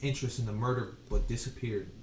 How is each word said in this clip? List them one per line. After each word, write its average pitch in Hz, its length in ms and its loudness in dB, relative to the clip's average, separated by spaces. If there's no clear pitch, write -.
interest 135 360 0
in 117 80 2
the 107 60 -2
murder, 120 440 0
but 110 200 4
disappeared. 113 600 -2